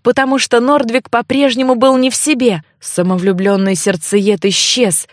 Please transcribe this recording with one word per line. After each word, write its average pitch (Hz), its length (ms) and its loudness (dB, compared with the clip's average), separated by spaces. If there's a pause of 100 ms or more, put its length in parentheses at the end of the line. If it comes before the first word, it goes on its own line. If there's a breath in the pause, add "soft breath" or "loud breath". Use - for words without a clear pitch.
потому 262 360 0
что 240 220 0
Нордвик 254 480 0
по-прежнему 254 640 0
был 262 220 2
не 254 140 2
в - 60 -6
себе. 240 460 0 (180 soft breath)
Самовлюбленный 190 920 0
сердцеед 196 720 -2
исчез. 196 680 0